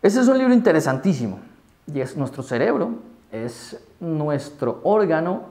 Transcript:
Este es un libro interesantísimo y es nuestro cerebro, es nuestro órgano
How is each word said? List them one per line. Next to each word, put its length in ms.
Este 160
es 80
un 100
libro 160
interesantísimo 840
y 80
es 160
nuestro 280
cerebro, 480
es 520
nuestro 840
órgano 680